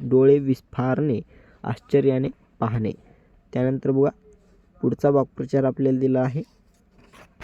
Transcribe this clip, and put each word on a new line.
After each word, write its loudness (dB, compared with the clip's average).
डोळे 4
विस्फारणे, -2
आश्चर्याने 0
पाहणे. -4
त्यानंतर -2
बघा, 2
पुढचा 0
वाक्प्रचार -2
आपल्याला 0
दिला 0
आहे, -4